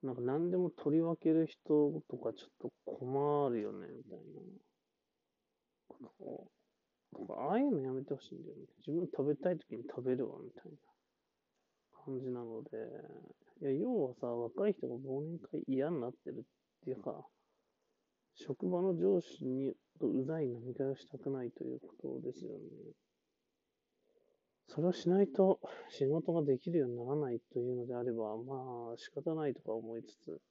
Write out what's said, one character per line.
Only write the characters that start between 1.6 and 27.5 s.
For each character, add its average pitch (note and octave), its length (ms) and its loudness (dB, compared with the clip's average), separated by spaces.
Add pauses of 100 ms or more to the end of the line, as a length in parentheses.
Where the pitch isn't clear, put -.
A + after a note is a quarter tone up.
と - 80 -6
か A#2+ 160 -2
ち - 120 -10
ょ - 20 -20
っ - 40 -20 (100)
と A#2 120 -6 (120)
困 C#3 640 2
る A#2 100 2
よ G#2 120 -2
ね、 F#2+ 160 -10
み - 160 -14
た F2+ 100 -16
い - 40 -14
な。 - 40 -16 (3000)
と - 140 -12
か、 - 80 -6 (140)
あ F3 60 4
あ A3+ 40 6
い C4 40 4
う C#4+ 100 4
の D#3+ 80 2
や C3 120 -2
め C3+ 100 -2
て C#3+ 120 -4
ほ C3+ 60 -10
し - 120 -18
い - 40 -12
ん - 80 -12
だ - 60 -12
よ - 60 -14
ね。 - 100 -14 (200)
自 C#3+ 60 -2
分 E3+ 140 2
食 C3+ 220 -2
べ D3+ 80 4
た - 140 2
い E3+ 80 0
時 - 180 -10
に B2 120 -8
食 - 140 -6
べ B2+ 120 4
る B2 160 -2
わ、 - 120 -12
み - 80 -12
た - 180 -18
い - 20 -14
な D3+ 60 -18 (1300)
感 C3 160 -4
じ C3 100 -4
な A#2+ 140 -4
の A2+ 180 -8
で。 - 80 -14 (920)
い - 20 -10
や、 C#3 80 4
要 G3+ 320 2
は B2+ 160 -2
さ、 C3 60 -2
若 A#2+ 420 0
い G3 60 4
人 - 120 -6
が B2+ 80 -2
忘 C3+ 280 -4
年 E3 160 -6
会 - 280 -6
嫌 C3+ 240 2
に E3 100 0
な A#2 80 -2
っ B2+ 40 -6
て - 180 -10
る C#3+ 80 -8
っ - 40 -10 (420)
て B2+ 60 -4
い - 20 -2
う G2+ 100 -8
か、 - 240 -8 (1080)
職 - 340 -4
場 F3+ 140 2
の F#3 140 4
上 F3+ 240 6
司 - 240 -10
に、 C3 300 0 (240)
と - 100 2
う C3 180 4
ざ D#3+ 160 0
い - 20 2
飲 A#2+ 180 -2
み B2 120 -6
会 C3+ 140 0
を C3+ 60 0
し - 140 -20
た - 80 -14
く C3+ 140 -4
な C3+ 120 -2
い A#2 80 -2
と - 140 -10
い B2+ 100 -4
う B2+ 60 -8
こ - 400 -8
と - 0 -
で - 140 -6
す - 100 -12
よ - 80 -8
ね。 - 60 -8 (2000)
そ - 140 -2
れ E3+ 60 6
を F#3 40 4
し - 160 0
な F#3+ 140 8
い G3 60 4
と F#3+ 320 6 (280)
仕 - 180 0
事 E3 260 2
が E3 100 4
で C#3 160 4
き - 120 -4
る E3+ 80 4
よ C#3 80 4
う A#2+ 40 -2
に A#2+ 60 -4
な A#2+ 80 -4
ら C3+ 120 0
な C#3+ 160 0
い A#2 80 -2 (120)